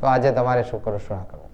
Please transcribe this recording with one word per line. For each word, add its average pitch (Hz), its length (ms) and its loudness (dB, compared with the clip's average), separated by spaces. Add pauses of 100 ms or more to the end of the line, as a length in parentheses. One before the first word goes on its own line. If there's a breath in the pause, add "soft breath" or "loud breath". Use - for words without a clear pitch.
તો 135 60 0
આજે 131 240 4
તમારે 123 320 2
શું 110 200 -8
કરવું, 104 160 -2
શું - 180 -6
ના 90 60 -8
કરવું? - 300 -14